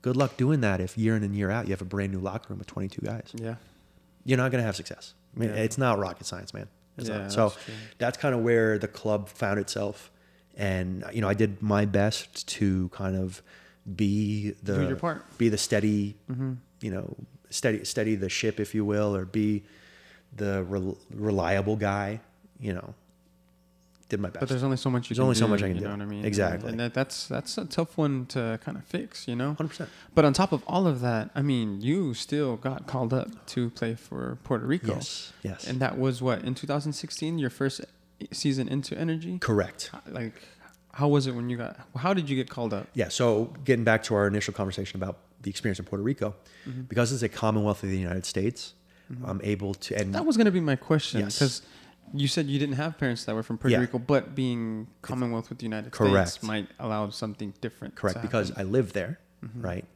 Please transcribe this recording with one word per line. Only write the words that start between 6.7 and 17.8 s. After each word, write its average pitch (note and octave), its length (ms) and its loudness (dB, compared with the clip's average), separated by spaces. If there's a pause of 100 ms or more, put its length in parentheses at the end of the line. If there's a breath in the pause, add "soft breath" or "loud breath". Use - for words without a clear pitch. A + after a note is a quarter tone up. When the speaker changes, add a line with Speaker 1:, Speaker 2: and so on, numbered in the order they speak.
Speaker 1:
It's A#2+ 120 -6
Speaker 2:
Yeah, G#2+ 100 -4
Speaker 1:
not. G2 140 -6
So A2 160 4
Speaker 2:
that's - 160 -6
true. A2 100 -12 (240 loud breath)
Speaker 1:
that's A#2+ 200 0
kinda C3 200 0
where A2+ 400 4
the G#2 100 -2
club G#2 400 -2
found G#2 300 0
itself. - 520 -6 (460 soft breath)
And, F#2 560 -2
you A2+ 80 -2
know, G2+ 80 2
I G2+ 60 4
did G#2 280 2
my G#2 220 4
best G2+ 640 0
to F#2+ 400 2
kind F#2+ 280 -4
of F#2 260 -4 (520 loud breath)
be G#2 680 0
the G2+ 120 -2
Speaker 2:
Do F#2+ 140 2
your C3 80 0
part. - 420 -6
Speaker 1:
be A#2 100 6
the G#2+ 100 4
steady, G#2 580 2 (140)
Speaker 2:
Mm-hmm. C3 240 -4 (260)
Speaker 1:
you A2 100 -6
know, - 260 -6 (340)
steady, - 340 0